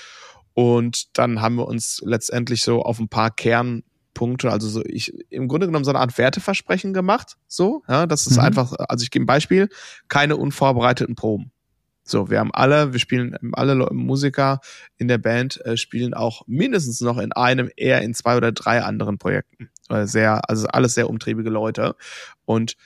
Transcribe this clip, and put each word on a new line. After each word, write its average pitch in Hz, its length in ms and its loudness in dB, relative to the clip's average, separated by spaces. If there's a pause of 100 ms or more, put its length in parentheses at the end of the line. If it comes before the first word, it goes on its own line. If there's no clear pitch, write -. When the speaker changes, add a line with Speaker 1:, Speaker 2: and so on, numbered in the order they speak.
(540)
Speaker 1:
Und 120 640 2
dann 120 240 2
haben 117 140 2
wir 120 100 -2
uns - 380 -6
letztendlich 120 580 -2
so 117 200 2
auf 117 180 -2
ein 113 80 -4
paar 113 240 0
Kernpunkte, 120 1200 -2
also 107 160 -2
so 107 160 -6
ich, - 280 -8 (200)
im 127 160 -4
Grunde 160 180 0
genommen 156 180 0
so 139 60 0
eine 135 80 0
Art 127 200 0
Werteversprechen 190 760 0
gemacht, 190 420 0 (120)
so, 220 400 0
ja, 151 180 2
das 156 220 0
ist 127 80 6
Speaker 2:
Mhm. 120 80 6
Speaker 1:
einfach, 131 300 2
also - 280 -4
ich 120 80 -8
gebe - 140 0
ein - 20 0
Beispiel, 180 420 4 (380)
keine 147 300 2
unvorbereiteten 123 800 2
Proben. 107 340 -4 (540)
So, 101 260 -2
wir 107 80 2
haben 110 160 0
alle, 143 380 2
wir 123 80 -2
spielen, 123 360 -2 (180)
alle 135 200 0
Leu-, 127 180 0
Musiker 135 680 0 (360)
in 120 120 -2
der 123 100 2
Band, 117 480 -2
äh, 117 100 -2
spielen 117 380 -4
auch 113 320 -4
mindestens 156 540 -2
noch 120 180 0
in 120 140 -4
einem, 123 440 2
eher 131 260 2
in 117 120 -4
zwei 120 220 2
oder 117 160 2
drei 113 320 0
anderen 104 340 -4
Projekten. - 520 -4 (180)
Äh, 107 180 0
sehr, 110 420 2
also 110 200 -2
alles 127 260 2
sehr 117 160 0
umtriebige 113 400 -4
Leute. 110 460 -2 (480)
Und 113 420 0